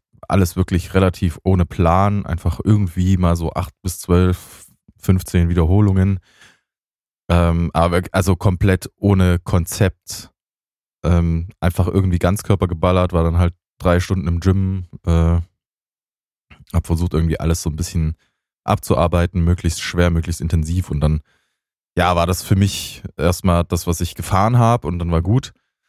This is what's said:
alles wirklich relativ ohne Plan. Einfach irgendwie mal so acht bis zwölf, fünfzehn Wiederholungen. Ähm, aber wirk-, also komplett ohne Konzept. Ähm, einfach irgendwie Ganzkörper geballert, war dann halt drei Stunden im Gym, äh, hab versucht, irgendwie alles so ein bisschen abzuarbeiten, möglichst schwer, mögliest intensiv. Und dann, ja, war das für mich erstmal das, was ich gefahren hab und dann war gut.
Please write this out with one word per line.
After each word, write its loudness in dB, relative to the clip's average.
alles 0
wirklich -2
relativ 0
ohne 2
Plan. 0
Einfach -6
irgendwie 0
mal 2
so -4
acht -8
bis -8
zwölf, -2
fünfzehn 0
Wiederholungen. 2
Ähm, 2
aber 2
wirk-, -2
also 2
komplett 0
ohne 2
Konzept. -2
Ähm, 0
einfach 0
irgendwie 0
Ganzkörper 0
geballert, 0
war 2
dann 0
halt 2
drei 2
Stunden -4
im -2
Gym, 0
äh, 2
hab -2
versucht, -2
irgendwie 0
alles -2
so -4
ein -8
bisschen -4
abzuarbeiten, 0
möglichst 0
schwer, 0
mögliest -2
intensiv. -2
Und -4
dann, 0
ja, 2
war 0
das -2
für 2
mich -2
erstmal 0
das, -4
was -2
ich -6
gefahren 0
hab 2
und -6
dann -4
war 0
gut. -2